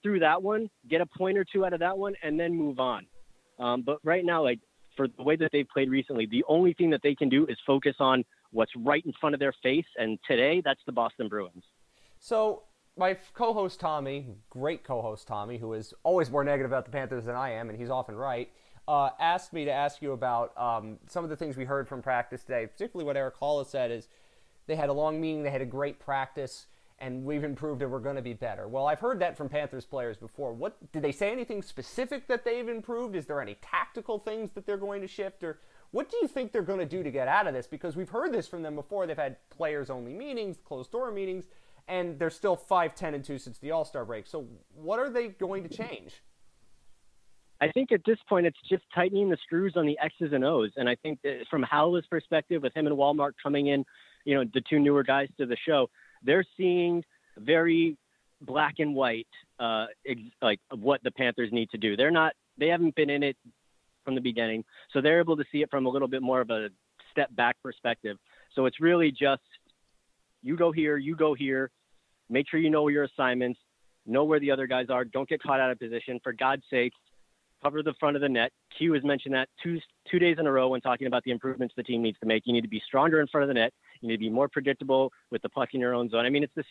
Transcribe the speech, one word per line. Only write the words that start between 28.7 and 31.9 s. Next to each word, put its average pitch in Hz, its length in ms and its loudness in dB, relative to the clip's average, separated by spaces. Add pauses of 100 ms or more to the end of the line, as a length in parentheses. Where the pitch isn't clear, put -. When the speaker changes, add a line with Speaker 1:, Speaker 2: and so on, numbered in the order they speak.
Speaker 2:
I've 151 140 0
heard 240 220 -2
that 175 140 0
from 143 140 -8
Panthers 143 360 -6
players 120 320 -6
before. 120 360 -10
What, 151 380 -10
did 156 100 -6
they 147 100 0
say 202 200 -2
anything 233 320 -6
specific - 640 -8